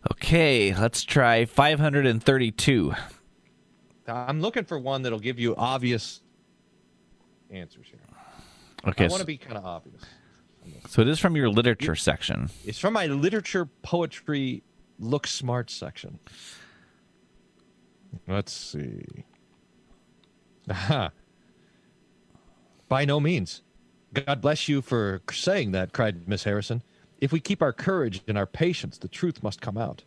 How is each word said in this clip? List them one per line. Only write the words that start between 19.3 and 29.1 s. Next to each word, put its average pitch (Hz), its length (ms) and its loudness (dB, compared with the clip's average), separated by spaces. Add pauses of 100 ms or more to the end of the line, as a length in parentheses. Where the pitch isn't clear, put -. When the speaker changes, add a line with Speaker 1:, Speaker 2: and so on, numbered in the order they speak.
Speaker 2:
Aha. 98 420 0 (1800)
"By 135 160 4
no 143 160 2
means. 143 420 0 (500)
God 139 280 -2
bless 143 280 2
you 143 140 2
for 101 380 0 (100)
saying 175 420 0
that," 95 200 -2
cried 95 340 -2
Miss 98 180 -2
Harrison. 104 380 -2 (380)
"If 139 100 0
we 160 100 0
keep - 220 -2
our 139 100 2
courage 131 540 -2
and 107 100 -2
our 101 100 2
patience, 165 520 -2
the - 100 -10
truth - 340 -4